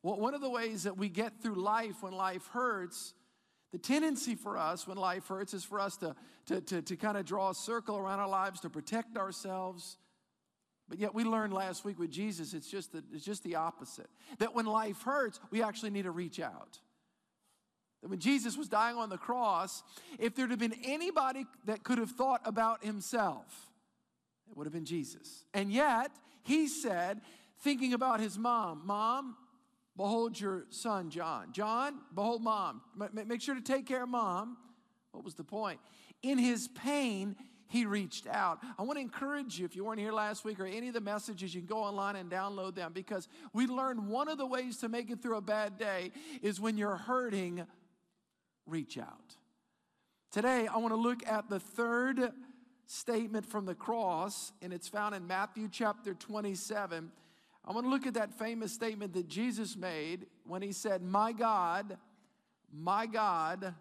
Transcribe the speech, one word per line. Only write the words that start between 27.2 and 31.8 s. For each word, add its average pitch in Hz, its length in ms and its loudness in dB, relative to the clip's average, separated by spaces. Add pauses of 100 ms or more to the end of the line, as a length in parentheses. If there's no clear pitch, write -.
thinking 262 320 4
about 240 260 6
his 202 180 0
mom, 214 480 2
"Mom, 226 500 2 (600)
behold 220 420 2
your 190 300 -2
son, 190 400 -2
John. 151 420 -2
John, 233 440 2 (180)